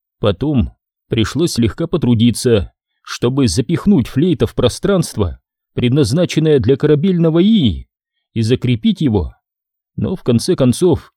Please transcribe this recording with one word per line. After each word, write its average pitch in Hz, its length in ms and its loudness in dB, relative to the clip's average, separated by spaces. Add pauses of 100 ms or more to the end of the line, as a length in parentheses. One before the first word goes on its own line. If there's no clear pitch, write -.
(200)
Потом 117 520 0 (360)
пришлось 135 440 -2
слегка 117 340 -2
потрудиться, 120 840 0 (300)
чтобы 131 460 -2
запихнуть 170 600 0
Флейта 151 380 0
в - 80 -6
пространство, 123 840 -2 (340)
предназначенное 147 840 0
для 131 180 2
корабельного 160 640 2
ии, 170 500 2 (440)
и 113 100 -2
закрепить 127 580 0
его. 104 320 -2 (640)
Но 175 200 -4
в - 60 -14
конце 131 320 0
концов 127 640 0